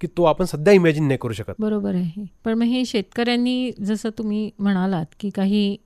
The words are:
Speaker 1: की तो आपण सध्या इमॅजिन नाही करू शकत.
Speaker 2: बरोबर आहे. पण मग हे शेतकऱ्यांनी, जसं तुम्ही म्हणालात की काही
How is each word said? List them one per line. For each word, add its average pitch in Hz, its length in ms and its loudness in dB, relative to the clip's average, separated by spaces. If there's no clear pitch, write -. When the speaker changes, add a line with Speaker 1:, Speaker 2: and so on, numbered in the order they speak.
Speaker 1:
की 180 60 -6
तो - 180 -2
आपण 156 200 4
सध्या 156 280 2
इमॅजिन 160 320 6
नाही 135 140 2
करू 117 140 -4
शकत. 107 260 -8
Speaker 2:
बरोबर 208 360 -2
आहे. 180 300 -4
पण 226 80 -2
मग 226 100 0
हे 247 220 2
शेतकऱ्यांनी, 240 840 -2
जसं 208 280 -2
तुम्ही 214 400 -4
म्हणालात 190 480 0
की 202 100 -4
काही 202 560 0